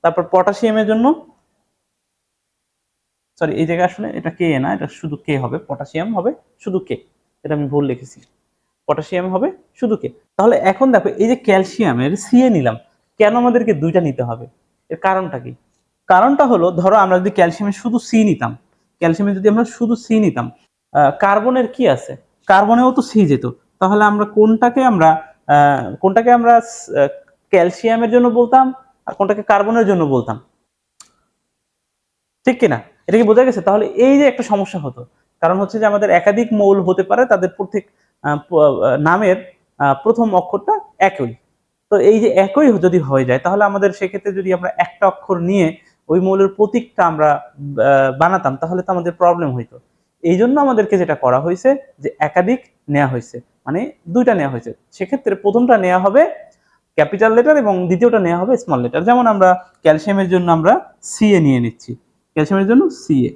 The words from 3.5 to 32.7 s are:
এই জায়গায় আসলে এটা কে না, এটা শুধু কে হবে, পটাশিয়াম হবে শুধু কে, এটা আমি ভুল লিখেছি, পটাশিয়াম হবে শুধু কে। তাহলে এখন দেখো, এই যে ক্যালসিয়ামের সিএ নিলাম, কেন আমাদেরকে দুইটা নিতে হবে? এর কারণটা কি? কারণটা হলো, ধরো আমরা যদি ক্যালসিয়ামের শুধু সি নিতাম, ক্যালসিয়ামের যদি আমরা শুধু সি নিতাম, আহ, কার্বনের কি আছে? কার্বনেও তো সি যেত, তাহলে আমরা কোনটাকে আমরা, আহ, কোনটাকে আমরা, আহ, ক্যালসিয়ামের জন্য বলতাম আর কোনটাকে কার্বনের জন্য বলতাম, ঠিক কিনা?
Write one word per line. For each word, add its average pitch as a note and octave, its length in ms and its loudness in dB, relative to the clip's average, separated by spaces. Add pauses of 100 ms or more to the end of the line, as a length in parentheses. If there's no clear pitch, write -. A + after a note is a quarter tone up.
এই D#3+ 80 0
জায়গায় F3 220 -2
আসলে G#3+ 180 -12 (100)
এটা - 120 -8
কে E3+ 160 -4 (120)
না, C3+ 180 -2
এটা D#3 100 -8 (120)
শুধু D3 180 -10 (100)
কে D3+ 160 -2
হবে, B2 140 -6 (120)
পটাশিয়াম D#3+ 460 -8
হবে G3 160 -2 (300)
শুধু F#3+ 180 -6
কে, F3 180 -8 (480)
এটা D3 100 -6
আমি D3 180 -4
ভুল C#3+ 180 0
লিখেছি, B2 280 -12 (720)
পটাশিয়াম F3 460 -6
হবে A#3 140 -2 (320)
শুধু A3 160 -2
কে। - 120 -10 (280)
তাহলে A3 200 2 (160)
এখন C4+ 200 0
দেখো, F#3+ 160 2 (140)
এই A3+ 80 2
যে B3+ 60 0 (100)
ক্যালসিয়ামের E3+ 680 0
সিএ B3 340 2
নিলাম, B2 260 0 (440)
কেন G#3 160 4
আমাদেরকে A#3+ 360 0 (100)
দুইটা E3 180 0
নিতে C3+ 220 -4
হবে? A#2 240 -10 (440)
এর D#3+ 160 -10
কারণটা F#3 320 -4
কি? B2 140 -16 (560)
কারণটা C4+ 380 4
হলো, F#3 200 2 (140)
ধরো F#3+ 240 2
আমরা F#3 140 0
যদি G3 200 -2
ক্যালসিয়ামের G3 440 -2
শুধু A#3 160 -4
সি - 260 -2
নিতাম, B2+ 280 -2 (500)
ক্যালসিয়ামের F#3+ 360 -2
যদি G3+ 100 -2
আমরা A3+ 160 2 (120)
শুধু A#3 180 -2 (100)
সি A3+ 160 -2
নিতাম, B2 260 -2 (480)
আহ, C#3 160 4 (100)
কার্বনের A3 520 0
কি B3+ 160 -4
আছে? B2+ 240 -2 (360)
কার্বনেও A3+ 480 4
তো C4+ 60 0
সি - 240 0
যেত, C3+ 180 0 (340)
তাহলে G#3 260 2
আমরা G#3 220 0 (100)
কোনটাকে A3+ 440 2 (100)
আমরা, D#3+ 180 4 (460)
আহ, C#3+ 300 4 (180)
কোনটাকে A3+ 300 2
আমরা, A#3 240 4
আহ, C#3+ 520 -2 (440)
ক্যালসিয়ামের G#3+ 600 0
জন্য B3 120 4 (120)
বলতাম B3 280 4 (400)
আর - 80 -12
কোনটাকে G3+ 280 -2
কার্বনের G#3+ 480 0
জন্য F3 120 0 (120)
বলতাম, A2+ 220 -4 (2000)
ঠিক B3 140 0
কিনা? D3+ 180 0 (280)